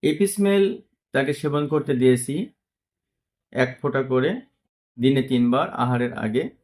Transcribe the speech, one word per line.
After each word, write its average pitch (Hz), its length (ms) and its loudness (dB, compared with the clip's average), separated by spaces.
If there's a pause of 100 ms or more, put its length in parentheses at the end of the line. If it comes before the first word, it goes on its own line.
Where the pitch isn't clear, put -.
এপিসমেল 196 600 2 (500)
তাকে 135 260 0
সেবন 147 220 -2 (100)
করতে 147 280 0
দিয়েছি 127 340 2 (1160)
এক 127 260 0
ফোঁটা 135 240 -2 (100)
করে 131 180 2 (680)
দিনে 131 320 2
তিনবার 123 360 2 (160)
আহারের 123 300 0 (120)
আগে 117 200 0 (200)